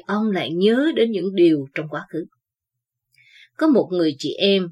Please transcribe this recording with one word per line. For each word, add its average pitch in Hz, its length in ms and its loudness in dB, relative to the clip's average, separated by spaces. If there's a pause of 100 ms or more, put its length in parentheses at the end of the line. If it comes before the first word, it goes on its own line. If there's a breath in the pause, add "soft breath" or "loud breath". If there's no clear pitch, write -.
ông 214 240 -2
lại 151 220 -4
nhớ 226 420 2
đến 226 160 0
những 190 240 -6
điều 160 300 4 (100)
trong 156 140 -8
quá 147 200 -10
khứ. 170 160 -10 (1300 soft breath)
Có 320 100 2
một 185 240 4
người 165 260 0
chị - 160 -6
em 196 380 0